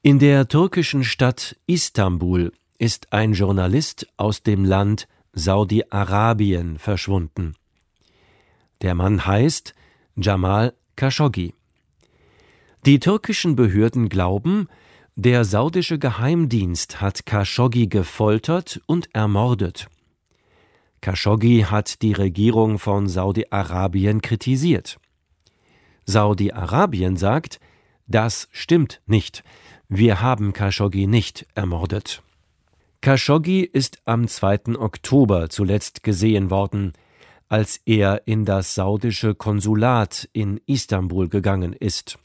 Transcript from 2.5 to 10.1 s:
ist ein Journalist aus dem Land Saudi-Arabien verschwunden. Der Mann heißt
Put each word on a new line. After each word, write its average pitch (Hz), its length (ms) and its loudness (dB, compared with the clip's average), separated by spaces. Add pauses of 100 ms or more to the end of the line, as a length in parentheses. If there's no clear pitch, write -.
ist - 340 -4
ein 107 200 2
Journalist 98 760 0 (100)
aus 104 280 -4
dem 98 200 0
Land 101 440 0 (240)
Saudi-Arabien 98 1500 0
verschwunden. 90 800 -4 (1200)
Der 90 140 -2
Mann 92 320 0
heißt 110 480 0 (400)